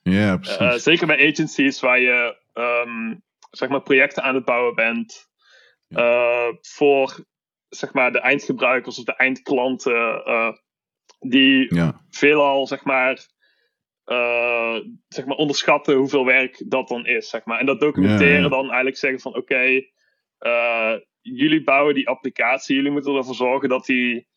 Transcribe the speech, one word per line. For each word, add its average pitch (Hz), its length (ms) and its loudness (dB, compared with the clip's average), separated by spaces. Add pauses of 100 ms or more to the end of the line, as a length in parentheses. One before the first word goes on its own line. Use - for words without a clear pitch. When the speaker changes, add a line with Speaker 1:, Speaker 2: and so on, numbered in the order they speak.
Speaker 1:
Ja, 95 360 2
precies. - 200 -6
Speaker 2:
Eh, 123 160 2
zeker 160 340 0
bij 151 240 4
agencies 147 480 -2
waar 127 200 2
je, 123 380 0 (160)
ehm, 117 640 -4 (360)
zeg - 180 -6
maar, 135 120 0
projecten 139 420 2
aan 131 120 -2
het 127 100 -2
bouwen 120 300 0
bent, 113 520 -4 (600)
Speaker 1:
Ja. - 100 -8
Speaker 2:
eh, 120 640 2
voor, 139 640 0 (440)
zeg - 240 -10
maar, 127 180 0
de 117 80 -2
eindgebruikers 127 800 -2
of 123 60 -14
de 127 100 -6
eindklanten, 127 1080 -2
eh, 113 260 -2 (680)
die 131 560 2
Speaker 1:
Ja. 85 340 0
Speaker 2:
veelal, 143 580 2
zeg 135 160 -8
maar, 131 440 0 (760)
eh, 120 720 -2 (320)
zeg - 180 -10
maar, 135 120 -4
onderschatten 147 580 2
hoeveel 135 300 2
werk 131 420 0
dat 131 200 -2
dan 120 180 -8
is, 117 240 -2
zeg 113 160 -10
maar. 117 140 -6
En 127 60 -2
dat 135 140 0
documenteren 143 580 4
Speaker 1:
Ja, - 40 2
ja. 160 80 0
Speaker 2:
dan 135 160 -2
eigenlijk 127 320 -2
zeggen 131 220 -4
van, 127 160 -12
oké, 131 460 0 (560)
eh, 117 560 -2 (280)
jullie 143 420 0
bouwen 143 320 4
die 135 120 -2
applicatie, - 680 -2
jullie 139 160 0
moeten 143 240 -2
ervoor 127 200 -4
zorgen 127 340 -2
dat 127 160 -2
die 123 520 -2